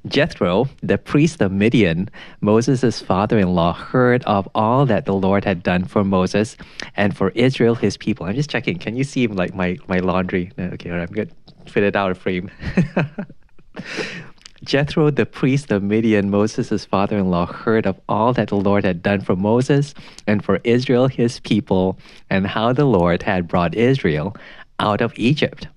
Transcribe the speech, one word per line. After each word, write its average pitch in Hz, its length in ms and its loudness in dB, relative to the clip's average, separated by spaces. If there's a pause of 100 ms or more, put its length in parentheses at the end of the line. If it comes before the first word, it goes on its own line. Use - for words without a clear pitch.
Jethro, 120 600 0 (140)
the 98 160 0
priest 156 420 0
of 95 140 2
Midian, 101 560 2 (320)
Moses' 117 580 2
father-in-law, 92 720 2
heard 123 540 0
of 101 280 0
all 117 320 2
that 107 200 0
the 98 80 0
Lord 95 320 2
had 92 180 -2
done 90 220 0
for 104 180 0
Moses 98 540 0 (400)
and 101 180 0
for 95 200 0
Israel, 123 380 2
his 107 220 -2
people. - 300 -6
I'm 98 100 -4
just 147 140 -4
checking. 113 280 -4
Can 110 200 -6
you 135 80 -2
see, 135 220 -2
like, 92 280 -4
my, 90 220 -2 (100)
my 92 120 0
laundry? 92 580 -2
No, 95 160 -6
okay, - 160 -12
all 85 80 -6
right, 85 100 -6
I'm 101 60 -14
good. 107 180 -6 (360)
Fit 107 160 0
it 101 120 0
out 98 160 0
of 90 60 -4
frame. 92 340 -6 (1200)
<laughs> - 920 -14
Jethro, 147 440 0
the 127 160 0
priest 139 460 -2
of 101 120 0
Midian, 104 460 2
Moses' 107 540 0
father-in-law, 95 640 0
heard 110 420 -2
of 92 100 -2 (120)
all 110 240 2
that 113 160 -2
the 101 80 -2
Lord 101 260 2
had 90 180 -2
done 101 200 0
for 95 160 0
Moses 127 560 2 (340)
and 104 160 0
for 92 220 0
Israel, 123 420 4
his 123 320 0
people, 95 580 0 (320)
and 98 160 0
how 110 280 0
the 147 100 2
Lord 87 400 2
had 92 240 -2
brought 87 260 0
Israel 104 640 0 (460)
out 107 180 0
of 117 160 -2
Egypt. 123 600 -2